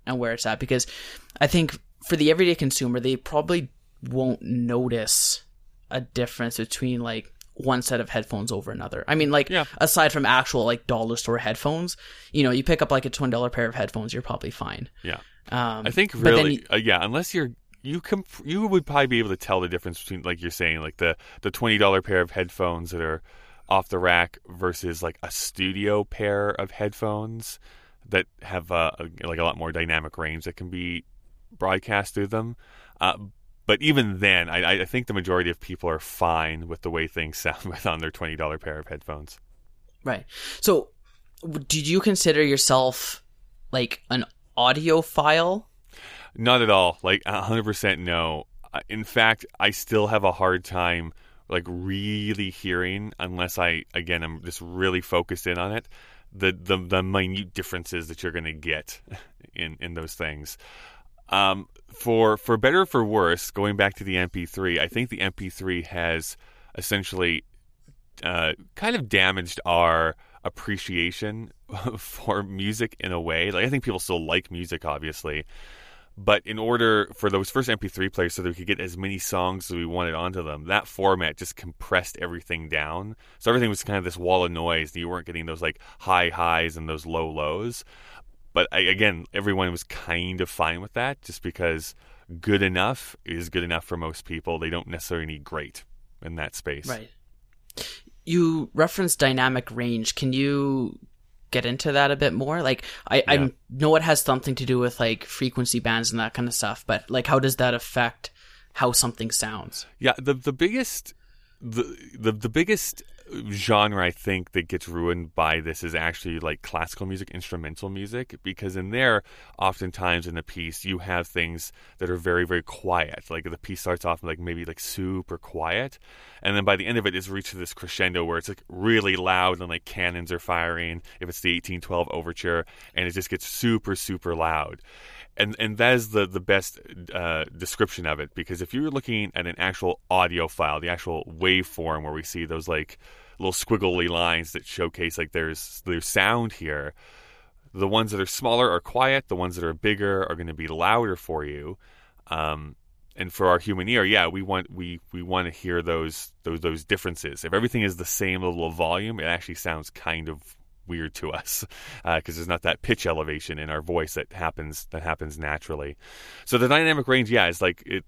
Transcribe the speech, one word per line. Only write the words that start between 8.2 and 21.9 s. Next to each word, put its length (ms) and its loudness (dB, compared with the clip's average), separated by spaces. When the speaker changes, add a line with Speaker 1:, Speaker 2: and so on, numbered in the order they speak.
Speaker 1:
over 200 -6
another. 360 -8
I 80 2
mean, 160 4
like, 180 4
Speaker 2:
Yeah. 160 2
Speaker 1:
aside 340 6
from 120 2
actual, 380 4
like, 240 0
dollar 300 0
store 200 0
headphones, 600 -2
you 120 4
know, 80 6
you 120 2
pick 180 4
up, 100 2
like, 140 4
a 40 -4
twenty 220 -2
dollar 180 0
pair 160 0
of 100 -4
headphones, 380 -4
you're 100 -6
probably 280 -6
fine. 380 -10
Speaker 2:
Yeah. 160 -6
Speaker 1:
Um, 340 -2
Speaker 2:
I 60 0
think 220 2
Speaker 1:
but 100 -2
then 100 10
Speaker 2:
really, 360 6
Speaker 1:
y- 60 4
Speaker 2:
uh, 40 6
yeah, 220 6
unless 320 -2
you're, 180 0
you 160 -4
can, 240 -2
you 220 0
would 180 4
probably 220 4
be 120 4
able 100 2
to 80 0
tell 220 0
the 80 0
difference 340 -6
between, 200 -8
like 200 -2
you're 100 -4
saying, 300 0
like, 160 -10
the, 200 2
the 100 -2
twenty 260 4
dollar 240 8